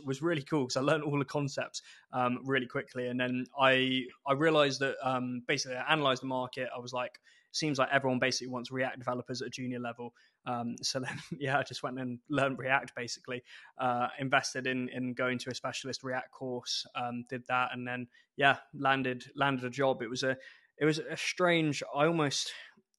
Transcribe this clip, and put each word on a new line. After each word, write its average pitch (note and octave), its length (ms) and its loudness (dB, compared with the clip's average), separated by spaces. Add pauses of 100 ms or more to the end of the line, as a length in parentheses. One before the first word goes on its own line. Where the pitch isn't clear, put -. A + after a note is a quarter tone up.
was C3+ 180 -2
really D#3+ 200 0
cool C#3+ 240 2
'cause A#2+ 100 -4
I C3 40 2
learned D3+ 240 2
all C#3+ 140 0
the C#3 60 2
concepts, C#3 580 -4 (300)
um, B2 320 2
really C3 220 2
quickly. B2+ 420 -6
And B2 120 -2
then B2+ 240 0 (140)
I, C3 480 4 (200)
I C#3 60 2
realized C#3+ 480 4
that, C3+ 220 0
um, B2+ 440 -2
basically C3 300 -2
I B2+ 160 0
analyzed C#3+ 300 2
the C3+ 40 -8
market. B2+ 480 -2
I B2 60 -8
was A#2+ 120 -10
like, B2 280 -6 (320)
"Seems D3+ 260 0
like C3 140 4
everyone C3 260 4
basically B2+ 300 0
wants B2 240 -8
React C3 260 -2
developers B2 440 -6
at A#2+ 60 -6
a - 20 -8
junior B2+ 280 -6
level." A#2+ 360 -8 (320)
Um, A#2+ 360 -4
so - 180 -2
then, - 160 -6
<laughs> - 220 -10
yeah, C#3 200 0
I C3 40 2
just - 200 -8
went C3 180 -6
and B2 180 -6 (100)
learned C3+ 300 2
React C3 380 0
basically, B2 460 -8 (360)
uh, B2 300 2 (100)
invested C3+ 480 0
in, B2+ 220 0
in B2+ 260 -4
going B2+ 240 0
to B2+ 120 -8
a A#2+ 40 -8
specialist B2+ 480 -8
React B2+ 300 -6
course, - 640 -6
um, A#2+ 340 -4
did B2 180 -8
that. B2+ 260 2
And B2 140 -6
then, B2 220 -6 (280)
yeah, C#3 220 6 (160)
landed, C3+ 500 2 (120)
landed C3+ 280 2
a B2 60 -4
job. C3+ 320 2
It A2 80 -4
was C3 140 -4
a, C3 120 2 (420)
it D3 80 4
was D#3 120 4
a D3 180 -6
strange, E3 640 4 (120)
I D3 120 6
almost D#3 460 2 (460)